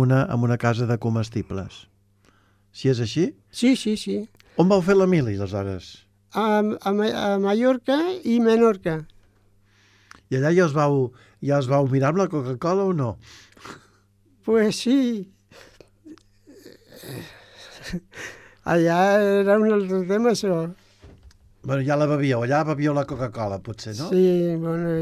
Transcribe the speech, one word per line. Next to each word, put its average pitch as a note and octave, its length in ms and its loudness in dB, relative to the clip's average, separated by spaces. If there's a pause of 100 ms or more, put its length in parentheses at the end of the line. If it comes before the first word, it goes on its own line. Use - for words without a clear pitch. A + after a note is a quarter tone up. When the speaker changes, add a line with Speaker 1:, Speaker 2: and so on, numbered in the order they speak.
Speaker 1:
una, C3 160 4 (100)
en A#2+ 80 0
una A#2+ 160 0
casa A#2 300 0
de A#2 100 0
comestibles. G#2+ 920 -6 (840)
Si - 160 -4
és A#2+ 160 0
així? E3+ 300 -2 (160)
Speaker 2:
Sí, B3+ 260 2
sí, G#3+ 240 -4
sí. G3+ 220 -6 (340)
Speaker 1:
On F3+ 160 4
vau F#3+ 80 4
fer F#3+ 160 2
la F#3+ 100 4
mili, C3+ 300 2
aleshores? G2 720 -8 (260)
Speaker 2:
A, G#3+ 300 0
a G#3 340 -2
Ma-, G#3+ 160 -2
a G#3 300 -2
Mallorca B3 560 0 (260)
i A#3 160 2
Menorca. A3 640 2 (1300)
Speaker 1:
I C3 80 -2
allà D3 160 2
ja F3+ 140 4
us C#3 80 -2
vau, C#3+ 320 2 (320)
ja C#3 180 0
us C3+ 80 0
vau C#3 220 2
mirar C3+ 240 2
amb F#3+ 80 0
la F#3 80 2
Coca-Cola D#3 560 -2
o F#3+ 80 0
no? B2+ 220 -2 (1300)
Speaker 2:
Pues A3 380 2
sí. A#3+ 460 0 (3500)
Allà E3 300 2 (420)
era G3+ 180 4
un A3 140 2
altre F#3+ 340 0
tema, G#3+ 300 2
això. E3+ 320 -2 (1000)
Speaker 1:
Bueno, C3+ 160 -2
ja C#3+ 160 0
la D3+ 80 4
bevíeu, C#3+ 380 0
allà C#3+ 180 2
bevíeu D3 320 -2
la C#3+ 80 0
Coca-Cola, A2 560 -6
potser, A2 380 -12
no? D3+ 100 -8
Speaker 2:
Sí, F3+ 480 2
bueno, E3 320 -4 (140)